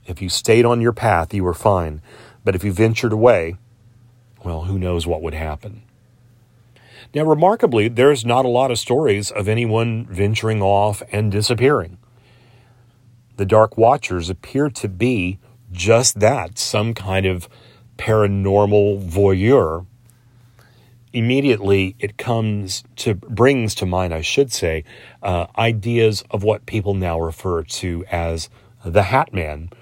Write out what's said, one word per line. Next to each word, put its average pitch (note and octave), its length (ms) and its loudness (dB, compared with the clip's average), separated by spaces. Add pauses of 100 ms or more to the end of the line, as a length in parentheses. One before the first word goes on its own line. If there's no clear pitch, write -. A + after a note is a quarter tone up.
If F2 160 -12
you F#2+ 60 -6
stayed A#2 380 2
on A#2+ 160 2
your A#2 100 2
path, G2 420 0
you G2 120 -2
were F2 80 0
fine. E2+ 480 0 (420)
But G2 120 0
if F2+ 100 -6
you G2+ 80 -2
ventured A2 400 0
away, G#2 420 2 (880)
well, E2 200 -6
who G2 140 -4
knows F2 300 -4
what E2 140 -2
would D#2+ 140 -8
happen. D#2+ 480 -10 (1300)
Now, D3 100 0
remarkably, D#3 640 2
there's B2 380 4
not A#2+ 180 2
a B2+ 60 -2
lot B2+ 200 0
of A#2 100 -4
stories A#2+ 520 0
of G2+ 160 -6
anyone A2+ 600 -2
venturing G#2 540 -2
off G2+ 480 2
and G#2+ 220 -2
disappearing. G#2 680 0 (1400)
The G2+ 100 -4
Dark A2 340 4
Watchers G2+ 500 2
appear C3+ 400 -2
to A2+ 180 -8
be G2 520 -2 (320)
just G#2 480 2
that, G#2 400 0
some A2+ 340 -4
kind F#2+ 320 -2
of F#2 240 -4 (480)
paranormal G2+ 1120 2
voyeur. F#2+ 800 2 (1300)
Immediately, A2 840 2
it G#2 180 -6
comes G#2+ 680 -4 (140)
to, A2 180 -2
brings A#2 580 2
to - 140 -4
mind, F2+ 260 -2
I D#2+ 80 -6
should C3+ 320 0
say, D#2+ 300 -4 (400)
uh, F2 240 -2 (100)
ideas A2+ 720 0
of G2+ 140 -6
what G#2+ 240 -2
people G2+ 260 -4
now F2+ 260 -2
refer E2 440 -4
to E2+ 480 -8
as E2 400 -4 (340)
the F2+ 160 2
Hat B2 320 0
Man, D#2+ 380 -8 (100)